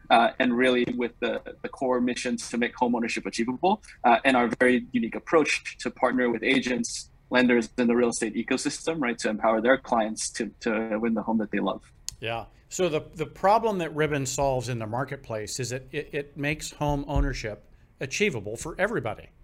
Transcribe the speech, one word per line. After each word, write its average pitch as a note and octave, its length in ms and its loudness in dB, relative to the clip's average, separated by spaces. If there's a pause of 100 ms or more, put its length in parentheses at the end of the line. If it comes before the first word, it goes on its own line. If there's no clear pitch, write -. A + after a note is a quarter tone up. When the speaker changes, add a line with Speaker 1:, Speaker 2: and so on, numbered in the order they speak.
(120)
Speaker 1:
uh, A#2 260 6
and B2 180 2
really B2 300 4 (100)
with A#2+ 240 -4
the, A2 220 -2 (220)
the A#2 60 -8
core B2+ 300 -2
mission B2 380 -2
to - 200 -6
make A#2 180 -2
home B2 180 0
ownership A2+ 320 -2
achievable, B2+ 560 0 (220)
uh, A#2 220 6
and C3 120 4
our A#2+ 100 4 (120)
very B2 320 4
unique A2+ 240 -2
approach - 640 0
to B2 100 -6
partner B2 400 0
with A2 140 -2
agents, B2 680 0 (220)
lenders B2 360 6 (120)
in B2 80 4
the A#2 80 4
real A#2+ 140 4
estate A#2 260 -4
ecosystem, C#3 680 -2
right? A#2+ 160 -2
To A2+ 120 -2
empower A2 300 2
their B2+ 200 4
clients A2 540 -2
to, G#2+ 260 -4
to A2 400 -2
win A2+ 160 0
the G#2 80 -2
home A2+ 160 0
that G#2+ 100 -2
they G#2 100 -2
love. G2 220 -2 (380)
Speaker 2:
Yeah. A2+ 260 -6 (240)
So F3+ 180 0
the, D3+ 140 0 (140)
the D#3 100 -4
problem G#3+ 540 2
that D#3 160 -4
Ribbon D3 320 0
solves C3 420 0
in B2 80 -4
the A2+ 100 -6
marketplace A#2 720 -6
is B2 120 -4
that B2+ 200 -10
it, D3 220 -8
it D3 240 -8
makes D3+ 340 -6
home D3 360 -2
ownership C3+ 580 -2 (340)
achievable B2+ 560 -2
for D#3 220 -10
everybody. E3 520 -2 (140)